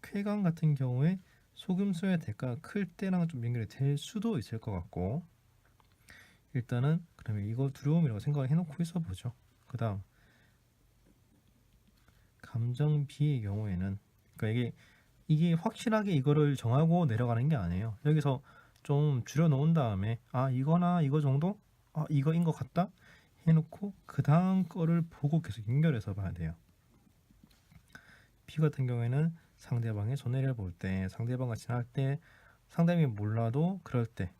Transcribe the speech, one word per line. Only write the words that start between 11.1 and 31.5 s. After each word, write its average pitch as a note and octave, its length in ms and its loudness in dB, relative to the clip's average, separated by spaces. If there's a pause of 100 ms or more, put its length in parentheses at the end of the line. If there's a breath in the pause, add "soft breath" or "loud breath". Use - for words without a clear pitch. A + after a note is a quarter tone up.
감정 C3+ 680 0
B의 D3 340 0
경우에는, G2 580 -4 (380)
그러니까 A2+ 220 -2
이게, A#2+ 160 -4 (520 soft breath)
이게 E3 260 4
확실하게 G#3+ 600 0
이거를 C#3+ 440 4
정하고 E3 480 4
내려가는 A#2+ 420 2
게 D#3+ 80 2
아니에요. G2 500 -2
여기서 C#3+ 380 2 (400 loud breath)
좀 C#3+ 400 2
줄여놓은 D#3 500 4
다음에 A2+ 460 0 (120)
아, C3 180 0
이거나 E3 520 2
이거 D3 200 2
정도? D3 380 0 (340)
아, D#3 160 -4
이거인 D#3 340 2
것 D#3+ 80 2
같다? - 380 -2 (580 loud breath)
해놓고 D#3+ 460 2 (120)
그 - 160 -4
다음 F#3 460 4
거를 E3+ 360 0
보고 D#3+ 380 -2
계속 G#2 280 -10
연결해서 B2+ 440 2
봐야 F#2 200 -4
돼요. E2 220 -6 (1900 loud breath)
B - 120 -10
같은 D3 300 2
경우에는 B2 460 0 (220 loud breath)
상대방의 A2+ 640 -4
손해를 C3 360 -2
볼 F#2+ 200 -6
때, F#2+ 340 -4
상대방과 A#2+ 480 -4